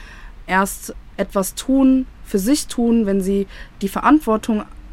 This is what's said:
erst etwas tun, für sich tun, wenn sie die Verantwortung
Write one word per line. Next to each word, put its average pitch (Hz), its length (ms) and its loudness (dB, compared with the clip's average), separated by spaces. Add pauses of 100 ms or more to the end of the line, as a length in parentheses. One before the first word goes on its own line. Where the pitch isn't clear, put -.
(460)
erst 190 480 -2 (220)
etwas 196 400 -2
tun, 262 500 4 (180)
für - 140 -2
sich 240 300 0
tun, 233 380 2
wenn 196 140 2
sie 196 280 0 (340)
die 196 60 0
Verantwortung 226 760 2 (300)